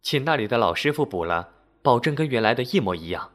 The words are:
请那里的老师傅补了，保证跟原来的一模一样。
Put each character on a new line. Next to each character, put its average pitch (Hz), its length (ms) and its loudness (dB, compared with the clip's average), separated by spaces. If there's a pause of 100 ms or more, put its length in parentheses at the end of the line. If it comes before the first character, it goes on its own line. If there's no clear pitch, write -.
请 139 240 -2
那 160 100 2
里 110 100 -2
的 117 120 0
老 98 160 2
师 143 180 0
傅 147 140 0
补 87 180 -4
了， 85 300 -4 (260)
保 123 180 4
证 147 160 0
跟 151 140 -2
原 120 140 -2
来 110 120 4
的 127 80 -2
一 127 160 0
模 95 160 0
一 82 140 -10
样。 87 260 -8